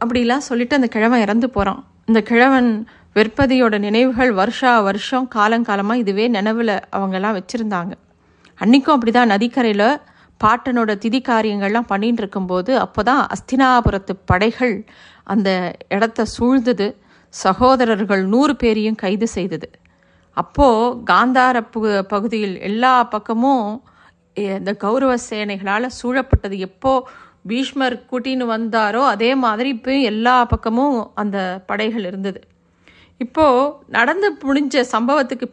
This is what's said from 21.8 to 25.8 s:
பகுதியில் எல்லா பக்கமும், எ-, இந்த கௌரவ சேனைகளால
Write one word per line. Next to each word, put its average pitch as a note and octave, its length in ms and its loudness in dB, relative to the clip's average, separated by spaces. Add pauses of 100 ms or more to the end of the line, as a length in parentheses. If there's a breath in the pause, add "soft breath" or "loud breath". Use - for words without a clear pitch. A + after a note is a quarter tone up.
பகுதியில் G3+ 580 -4
எல்லா A#3+ 440 2
பக்கமும், A3+ 800 -2 (520 soft breath)
எ-, G3 220 -4
இந்த F#3+ 160 -6
கௌரவ B3 420 0 (140)
சேனைகளால G#3 600 -4 (140)